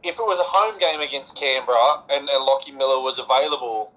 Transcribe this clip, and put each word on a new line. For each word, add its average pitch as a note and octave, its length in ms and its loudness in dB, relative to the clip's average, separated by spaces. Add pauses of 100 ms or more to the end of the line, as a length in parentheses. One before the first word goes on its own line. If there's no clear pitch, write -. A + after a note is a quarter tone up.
if F3+ 160 -6
it A#3 40 -4
was F#3+ 160 0
a F3+ 40 2
home G3+ 340 2
game D#3+ 220 0
against C#3 360 -8
Canberra C3 760 2
and, C#3 180 -2
and C3+ 180 2
Lachie C3+ 300 0
Miller C3+ 240 0
was C3 160 -4
available B2+ 800 -2